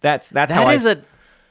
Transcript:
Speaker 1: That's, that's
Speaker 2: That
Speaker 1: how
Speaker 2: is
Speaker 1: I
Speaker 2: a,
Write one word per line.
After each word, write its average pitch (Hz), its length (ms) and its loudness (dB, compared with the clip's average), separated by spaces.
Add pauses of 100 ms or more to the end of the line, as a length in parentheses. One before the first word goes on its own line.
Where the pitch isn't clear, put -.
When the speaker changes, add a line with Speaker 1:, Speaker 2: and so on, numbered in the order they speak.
Speaker 1:
That's, 147 280 -4
that's 147 240 -2
Speaker 2:
That - 100 2
Speaker 1:
how 262 80 4
Speaker 2:
is 254 160 0
Speaker 1:
I 220 60 4
Speaker 2:
a, 160 40 -8 (540)